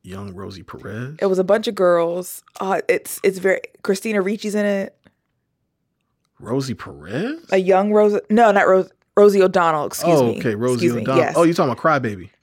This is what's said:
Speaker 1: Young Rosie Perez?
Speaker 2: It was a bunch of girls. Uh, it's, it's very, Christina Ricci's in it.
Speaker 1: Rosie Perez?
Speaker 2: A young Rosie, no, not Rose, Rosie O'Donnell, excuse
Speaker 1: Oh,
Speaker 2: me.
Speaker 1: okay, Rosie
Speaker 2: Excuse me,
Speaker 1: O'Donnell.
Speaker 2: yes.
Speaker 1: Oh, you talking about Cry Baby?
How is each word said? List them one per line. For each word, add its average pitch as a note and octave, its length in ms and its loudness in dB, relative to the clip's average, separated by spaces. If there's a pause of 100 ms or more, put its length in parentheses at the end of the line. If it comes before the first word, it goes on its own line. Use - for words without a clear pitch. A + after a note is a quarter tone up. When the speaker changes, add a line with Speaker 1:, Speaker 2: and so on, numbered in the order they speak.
Speaker 1:
Young F#2+ 320 -16
Rosie F#2+ 280 -16
Perez? B2+ 580 -14
Speaker 2:
It G3 60 -2
was F#3 120 0
a F#3 60 0
bunch G#3+ 240 0
of G#3 60 -8
girls. F3 680 -2 (180)
Uh, F#3+ 280 -2
it's, - 340 -4
it's F#3+ 160 0
very, F#3 220 -2 (220)
Christina G#3 380 -2
Ricci's G#3 340 -6
in G#3 120 -2
it. G3 300 -4 (1400)
Speaker 1:
Rosie B2+ 360 -6
Perez? A2 760 -10
Speaker 2:
A F#3+ 80 2
young G3 340 2
Rosie, G#3 280 4 (100)
no, A3 220 6
not G3 160 4
Rose, F#3+ 220 2 (260)
Rosie G3+ 260 6
O'Donnell, E3 440 2
excuse E3 340 2
Speaker 1:
Oh, B2 120 4
Speaker 2:
me. - 60 -6
Speaker 1:
okay, A2+ 160 -2
Rosie B2 200 -2
Speaker 2:
Excuse A#2+ 200 0
me, A2+ 80 -4
Speaker 1:
O'Donnell. C3 220 2
Speaker 2:
yes. D#3+ 120 -4
Speaker 1:
Oh, E3 80 4
you E3+ 100 2
talking E3 160 0
about G#2+ 100 -6
Cry D3+ 180 2
Baby? G2+ 320 -8 (120)